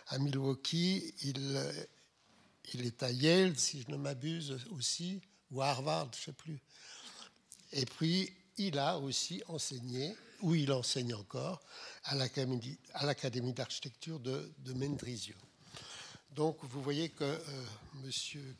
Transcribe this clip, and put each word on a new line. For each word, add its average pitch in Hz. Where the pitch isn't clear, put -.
à 135
Milwaukee. 139
Il, 139
euh, 139
il 123
est 117
à 127
Yale, 160
si -
je 113
ne 147
m'abuse 143
aussi, 175
ou 131
à 139
Harvard, 143
je -
ne -
sais 151
plus. 147
Et 131
puis, 175
il 190
a 151
aussi 139
enseigné, 135
ou 170
il 143
enseigne 123
encore, 131
à 139
l'Académie, 131
à -
l'Académie 127
d'architecture 135
de, 131
de 131
Mendrisio. 127
Donc, 151
vous 135
voyez 143
que, -
euh, 147
Monsieur 135